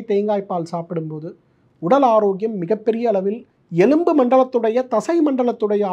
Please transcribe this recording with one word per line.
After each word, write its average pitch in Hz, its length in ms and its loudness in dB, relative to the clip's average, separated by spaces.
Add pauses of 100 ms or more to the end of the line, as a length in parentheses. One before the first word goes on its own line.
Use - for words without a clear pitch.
(100)
தேங்காய் 202 380 0
பால் 170 220 -4
சாப்பிடும்போது 165 580 -8 (580)
உடல் 269 280 4
ஆரோக்கியம் 208 480 0
மிகப்பெரிய 220 480 -2
அளவில், 196 280 -2 (340)
எலும்பு 285 460 4
மண்டலத்துடைய, 247 600 2 (160)
தசை 220 220 0 (100)
மண்டலத்துடைய 240 560 0 (100)